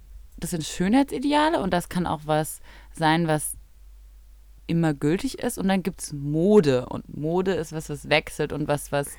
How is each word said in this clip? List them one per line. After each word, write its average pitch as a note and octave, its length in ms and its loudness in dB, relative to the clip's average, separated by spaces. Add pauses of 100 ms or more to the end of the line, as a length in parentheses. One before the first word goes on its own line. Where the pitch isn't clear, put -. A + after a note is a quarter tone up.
(380)
das F3 140 -6
sind E3 120 -4
Schönheitsideale C#4+ 1000 2
und F#3 120 -2
das F3 160 -2
kann F3 180 -2
auch D#3+ 160 -4
was D#3 380 -2 (320)
sein, D#3+ 340 2
was D#3 300 -2 (1120)
immer E3 260 2
gültig D#3 460 -2
ist. - 180 -4
Und F3+ 100 4
dann F#3+ 160 2
gibt's - 300 -6
Mode. D3 760 4
Und - 300 -10
Mode F3+ 360 0
ist D#3+ 200 -4
was, D#3+ 160 -8
was C#3+ 200 -10
wechselt D3+ 440 0
und D3 140 -4
was, D3 240 -2
was C#3+ 160 -2 (120)